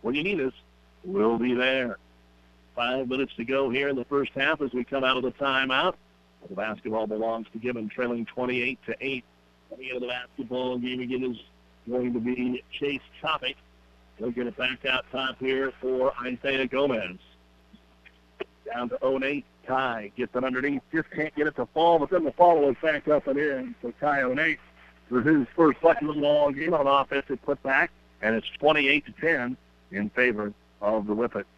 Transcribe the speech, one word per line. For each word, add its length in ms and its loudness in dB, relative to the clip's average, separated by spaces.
When 140 -2
you 100 -2
need 160 0
us, 140 -2
we'll 320 2
be 160 0
there. 460 0
Five 360 -2
minutes 260 -2
to 80 -6
go 240 0
here 220 0
in 60 -2
the 100 -6
first 280 -2
half 280 0
as 100 -4
we 100 -2
come 220 -2
out 140 2
of 40 -2
the 100 -2
timeout. 600 0
The 60 -12
basketball 520 -4
belongs 460 -4
to 60 -12
Gibbon, 320 -4
trailing 340 -4
twenty-eight 600 -4
to 160 -6
eight. 220 -6
Coming 200 -14
into 120 -6
the 60 -6
basketball 720 -6
game 220 -4
again 220 -4
is 160 -4
going 280 -2
to 40 0
be 540 -2
Chase 300 -4
Topic. 380 -4
He'll 120 -4
get 160 -4
it 100 -8
back 300 -4
out 260 0
top 260 -6
here 400 0
for 320 0
Isaiah 440 -2
Gomez. 520 -2
Down 240 -6
to 160 -6
O'Nate. 400 0
Ty 500 -2
gets 180 -4
it 80 0
underneath. 380 -2
Just 200 -2
can't 260 -4
get 100 0
it 100 -2
to 100 -2
fall, 320 4
but 100 2
then 160 2
the 80 0
follow 380 8
is 120 0
back 260 0
up 180 4
and 120 -2
in. 440 -2
So 180 -8
Ty 220 2
O'Nate 360 0
with 160 2
his 280 6
first 280 4
bucket 260 6
of 60 -2
the 80 -2
ball 280 4
game 220 -2
on 80 2
an 60 2
offensive 600 2
putback, 420 0
and 120 2
it's 120 -2
twenty-eight 480 4
to 140 -16
ten 360 0
in 200 -4
favor 420 0
of 260 0
the 80 0
Whippet. 300 -2